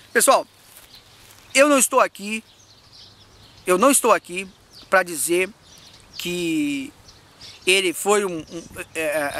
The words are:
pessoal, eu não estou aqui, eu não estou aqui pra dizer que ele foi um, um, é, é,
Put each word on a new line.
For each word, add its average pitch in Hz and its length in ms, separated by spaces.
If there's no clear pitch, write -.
pessoal, 254 340
eu 277 140
não 277 100
estou 254 220
aqui, 208 440
eu 180 120
não 240 120
estou 247 220
aqui 180 360
pra 185 140
dizer 175 480
que 160 760
ele 185 260
foi 202 320
um, 180 140
um, 170 260
é, 156 60
é, 147 400